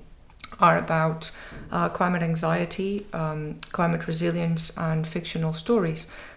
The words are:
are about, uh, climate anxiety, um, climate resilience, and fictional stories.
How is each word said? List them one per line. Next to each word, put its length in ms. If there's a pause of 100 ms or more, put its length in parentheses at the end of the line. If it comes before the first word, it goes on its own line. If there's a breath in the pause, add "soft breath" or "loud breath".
(600)
are 200
about, 500 (420 loud breath)
uh, 180
climate 340
anxiety, 920
um, 440 (140)
climate 360
resilience, 680
and 300
fictional 480
stories. 540 (300 loud breath)